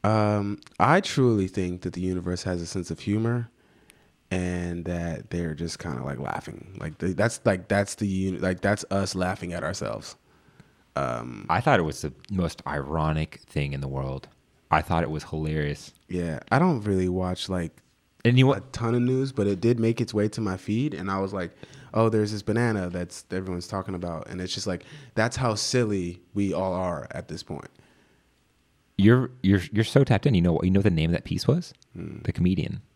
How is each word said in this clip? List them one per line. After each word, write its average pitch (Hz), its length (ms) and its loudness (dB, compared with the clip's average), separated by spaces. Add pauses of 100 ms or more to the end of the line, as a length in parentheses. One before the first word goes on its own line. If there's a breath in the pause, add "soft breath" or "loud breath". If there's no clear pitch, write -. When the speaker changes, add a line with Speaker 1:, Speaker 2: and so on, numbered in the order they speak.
Speaker 1:
Um, 104 560 2 (200)
I 147 200 6
truly 117 480 2
think 90 340 -4
that 90 120 -6
the 90 80 -6
universe 90 420 -2
has 90 180 -2
a 82 40 -6
sense 87 260 -6
of 82 80 -6
humor 113 500 -2 (800 soft breath)
and 87 540 -2
that 85 440 -4
they're 85 240 -4
just 80 240 -6
kinda, 65 260 -8
like, 67 140 -6
laughing. - 640 -10
Like, 76 180 -8
th-, 90 180 -2
that's, 113 300 0
like, 92 220 2
that's 101 280 0
the 107 120 -2
uni-, 95 320 0
like, 92 220 -2
that's 101 280 0
us 98 240 -2
laughing 90 400 -4
at 85 100 -6
ourselves. - 520 -8 (800 soft breath)
Um, 60 540 -4
Speaker 2:
I 101 120 4
thought 127 180 6
it 85 40 2
was 76 180 -4
the 71 120 -8 (180)
most 90 340 -2
ironic 78 800 -2
thing 71 280 -4
in 69 80 -6
the 98 60 -6
world. 135 400 -6 (440)
I 78 100 4
thought 82 220 0
it 64 80 -2
was 78 140 -6
hilarious. 78 680 -4 (140)
Speaker 1:
Yeah, 85 320 -4 (120)
I 123 80 4
don't 165 220 2
really 95 280 2
watch, 90 380 -2
like, 90 360 -4 (420)
Speaker 2:
And 123 140 8
you 131 80 8
Speaker 1:
a - 80 6
Speaker 2:
what? - 180 -12
Speaker 1:
ton 117 220 -2
of 120 80 2
news, 131 280 0
but 104 140 0
it 98 160 2
did 117 180 4
make 113 220 2
its 107 140 -4
way 107 140 2
to 117 120 -6
my 92 160 -2
feed, 120 380 -2
and 92 160 -4
I 98 80 0
was 98 140 -2
like, 87 180 -6 (420 loud breath)
"Oh, 113 160 4
there's 107 220 2
this 104 100 -6
banana 107 480 0
that's, 87 400 -8
everyone's 92 380 -6
talking 95 260 -6
about," 87 360 -6
and 92 120 -8
it's 92 120 -6
just - 120 -6
like, 90 180 -4 (300 loud breath)
that's 117 220 0
how 123 180 0
silly 101 680 0 (120)
we 98 200 0
all 95 200 0
are 90 380 -2
at - 160 -10
this 80 160 -10
point. - 260 -10 (1300 soft breath)
Speaker 2:
You're, 117 340 6 (100)
you're, 95 200 6 (100)
you're 107 120 2
so - 200 6
tapped 107 240 2
in. 113 80 6
You 85 60 6
know 87 120 6
what? 80 100 2
You 92 80 4
know 98 80 6
what 98 40 4
the 104 80 6
name 80 180 4
of 85 40 4
that - 100 -2
piece - 240 -2
was? 170 260 0 (220)
Speaker 1:
Hmm. 78 280 -12
Speaker 2:
The - 80 0
Comedian. - 500 2 (140)